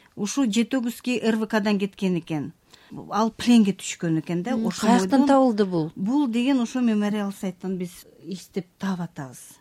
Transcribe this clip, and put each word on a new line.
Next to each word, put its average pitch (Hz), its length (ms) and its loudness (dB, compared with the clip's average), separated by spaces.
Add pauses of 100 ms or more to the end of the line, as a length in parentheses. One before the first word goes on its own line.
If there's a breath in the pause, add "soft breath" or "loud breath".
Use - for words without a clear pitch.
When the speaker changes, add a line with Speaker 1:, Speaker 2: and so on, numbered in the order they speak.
(180 soft breath)
Speaker 1:
Ушу 233 340 -2
Жети 233 240 0
Өгүзский 247 480 -2
Р 226 140 2
В 220 100 -2
Кдан 208 320 0
кеткен 190 400 -2
экен. 156 320 -6 (580 soft breath)
Ал 220 220 0
пленге 226 400 4
түшкөн - 480 -4
экен 175 240 -4
да. 240 140 -4
Speaker 2:
Мм, 226 100 -2
Speaker 1:
Ошол - 220 -2
Speaker 2:
каяктан 240 320 4
Speaker 1:
бойдон 285 60 4
Speaker 2:
табылды 254 380 4
бул? 165 300 -2
Speaker 1:
Бул 262 320 0
деген 247 320 0
ошо 247 220 -2
мемориал 208 500 0
сайттан 185 460 -8
биз 180 140 -8 (340)
иштеп 180 420 -10 (100)
таап 190 220 -4
атабыз. 139 400 -10 (220)